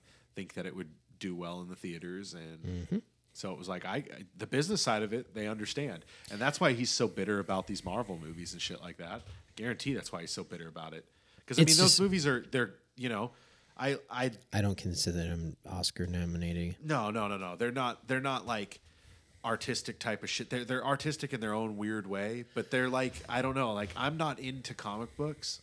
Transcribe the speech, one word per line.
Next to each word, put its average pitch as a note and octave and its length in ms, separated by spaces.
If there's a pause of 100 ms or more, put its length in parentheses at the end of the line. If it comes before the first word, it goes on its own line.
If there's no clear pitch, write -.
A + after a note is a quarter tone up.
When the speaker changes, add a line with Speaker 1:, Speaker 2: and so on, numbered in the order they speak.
(340)
Speaker 1:
think G2 220
that F2+ 100
it F#2 100
would E2+ 140 (300)
do F#2 160
well F2 260
in F2 60
the F2+ 80
theaters, F2+ 580
and D#2+ 300
Speaker 2:
Mm-hmm. F2+ 340 (360)
Speaker 1:
so F#2+ 180
it E2 80
was F2+ 80
like, F2+ 180
I, G2+ 120
I, C#3+ 80 (320)
the A2+ 100
business D#3+ 340
side A2 220
of G#2 100
it, - 220
they G#2+ 120
understand, G#2+ 580 (260)
and G#2 80
that's C#3 220
why D3+ 100
he's A#2+ 180
so A2+ 200
bitter G2+ 300
about F#2+ 280
these G2 160
Marvel G2 340
movies E2 360
and E2+ 80
shit - 200
like F2 160
that. F2 300
I - 340
guarantee B2 320
that's - 180
why F2 100
he's E2 100
so - 120
bitter E2 260
about D#2+ 240
it. D#2+ 100 (420)
'Cause, B2+ 140
I E3 40
Speaker 2:
It's D#3 100
Speaker 1:
mean, E3+ 100
those F#3 80
Speaker 2:
just - 100
Speaker 1:
movies F#3 240
are, B2+ 260
they're, A#2+ 240 (200)
you B2 140
know, A2+ 220 (460)
I, C#3 200 (120)
I B2 220 (220)
Speaker 2:
I G2+ 80
don't G2+ 160
consider F2 420
them E2 380 (120)
Oscar F2 380
nominating. F2 760
Speaker 1:
No, C3 280
no, G#2+ 160
no, G2+ 100
no. F2+ 180
They're A#2+ 160
not, B2 360
they're C3 140
not, C3 260
like, G#2+ 320 (640)
artistic A#2 540
type G#2+ 240
of G#2+ 60
shit. - 200
They're, B2 160
they're B2 200
artistic C#3+ 480
in A#2 60
their G#2+ 140
own A2 240
weird G#2+ 300
way, G#2 460
but A#2+ 180
they're, B2+ 180
like, B2+ 240 (160)
I B2 120
don't C3 140
know. B2 180
Like, G#2 220
I'm C#3 220
not D#3 220
into C3 340
comic A2 420
books. D3 480